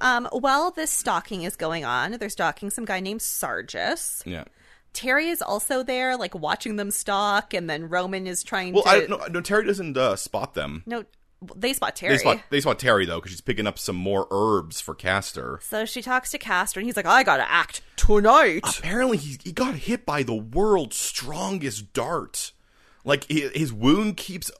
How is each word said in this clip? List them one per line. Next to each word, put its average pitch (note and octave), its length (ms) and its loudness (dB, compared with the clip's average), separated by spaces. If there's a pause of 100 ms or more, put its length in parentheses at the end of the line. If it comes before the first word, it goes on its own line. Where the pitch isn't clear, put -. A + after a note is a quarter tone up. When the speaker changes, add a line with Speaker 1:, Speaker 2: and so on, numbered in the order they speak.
Speaker 1:
um, B3 300 2
while C#4 400 2
this D#4+ 180 -4
stalking F#3 540 -2
is F3+ 120 -6
going D#3+ 300 -4
on, B2+ 280 -2
they're G#3+ 160 -8
stalking F3+ 420 -2
some A#3 140 -6
guy F#3+ 140 -2
named G3+ 220 -6
Sargis. - 1040 -4
Speaker 2:
Yeah. E2+ 200 -8 (480)
Speaker 1:
Terry C#4 360 0
is - 140 -4
also - 400 -2
there, B3+ 340 0
like, F#3 160 -6
watching F3+ 440 -4
them G3+ 120 -4
stalk, G#3 640 0
and F3 160 -4
then D#3+ 180 -6
Roman F#3 380 -2
is F3+ 180 -6
trying F#3 300 -4
Speaker 2:
Well, G3+ 100 6
Speaker 1:
to F#3 60 4
Speaker 2:
I, G3 180 8
no, G3 100 -2 (100)
no, E3+ 140 -4
Terry G#3+ 260 2
doesn't, F#3 280 -2
uh, B2+ 200 2
spot - 400 -6
them. D2+ 320 -6
Speaker 1:
No, A3+ 160 -6 (520)
they A#3+ 180 -2
spot - 220 -4
Terry. G3 180 0
Speaker 2:
They - 60 4
spot, B2+ 200 4 (100)
they C#3+ 120 0
spot C3+ 180 0
Terry, G#2+ 260 4
though, E2+ 160 -4
'cause - 80 -14
she's F2+ 120 -14
picking A2 260 -2
up G2+ 100 -4
some G2 180 -6
more G2 360 0
herbs G2 500 2
for - 140 -10
Castor. F#2 640 -2
Speaker 1:
So A3 240 -4
she A3+ 160 -8
talks B3+ 300 -2
to C#4+ 80 -8
Castor, F#3+ 400 -2
and A3 80 -4
he's G#3+ 100 -2
like, F#3 80 -2
"I A3+ 160 8
gotta C3+ 280 4
act - 320 0 (140)
tonight." G#3 640 8 (180)
Speaker 2:
Apparently, A3+ 380 0
he, C#3+ 260 -6
he F3 80 -10
got B3+ 240 -2
hit A3+ 280 -4
by D3 200 -2
the A#2 100 -4
world's C#3 640 2
strongest C#3 960 -6
dart. B2+ 600 -4 (520)
Like, C#3 260 2
hi-, D3 220 0
his C#3+ 180 -2
wound D#3+ 460 4
keeps - 420 -10